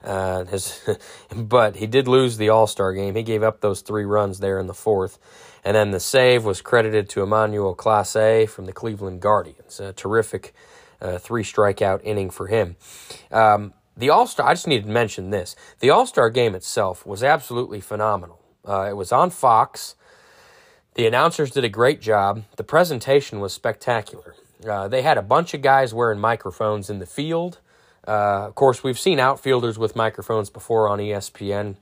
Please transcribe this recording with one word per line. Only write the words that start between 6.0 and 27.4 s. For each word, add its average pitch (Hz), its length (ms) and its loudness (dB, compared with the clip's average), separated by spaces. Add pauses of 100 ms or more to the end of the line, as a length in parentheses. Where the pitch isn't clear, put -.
save 127 440 4
was 98 160 -2
credited 107 500 0
to 101 120 -2
Emmanuel 104 520 0
Clase 110 760 2
from 98 180 -14
the 92 60 -14
Cleveland 101 480 -10
Guardians. 98 600 -2
A 98 120 -12
terrific, 104 600 -4 (480)
uh, 90 180 -8
three 113 240 -6
strikeout 98 600 0
inning 101 260 -4
for - 160 -10
him. 95 300 -2 (560)
Um, 104 400 2 (240)
the 123 140 0
All-Star, 208 360 2
I 143 60 4
just - 160 -4
needed 117 160 0
to 107 80 -8
mention 104 380 -2
this. 95 260 -6 (240)
The 120 80 4
All-Star 165 400 4
Game 113 260 0
itself 92 520 -4
was 101 180 -8
absolutely 127 560 -2
phenomenal. 104 600 -4 (220)
Uh, 98 280 -4
it - 20 -6
was 101 180 -8
on 156 200 2
Fox. - 640 0 (1000)
The 117 120 0
announcers 139 440 2
did 131 140 0
a 117 60 0
great 120 320 2
job. 104 420 0 (120)
The - 60 -10
presentation 139 760 0
was 98 140 -8
spectacular. - 840 -6 (320)
Uh, 98 180 -4
they 127 160 -2
had 151 160 4
a 98 40 -4
bunch 139 320 0
of 143 80 -8
guys 135 320 4
wearing 113 240 0
microphones 107 720 -4
in 101 80 -6
the 90 80 -12
field. 165 520 -6 (480)